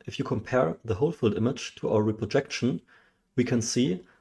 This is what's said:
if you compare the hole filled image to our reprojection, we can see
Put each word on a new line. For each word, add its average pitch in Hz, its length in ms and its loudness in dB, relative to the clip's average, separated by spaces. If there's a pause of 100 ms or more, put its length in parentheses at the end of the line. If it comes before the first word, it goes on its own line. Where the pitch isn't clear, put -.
if - 120 -12
you 135 60 -2
compare 127 600 0
the 113 100 -2
hole 147 180 0
filled 110 240 2
image 120 400 -2
to - 140 -4
our 107 120 4
reprojection, 113 800 -2 (540)
we 123 100 2
can 120 160 2
see 139 420 0 (180)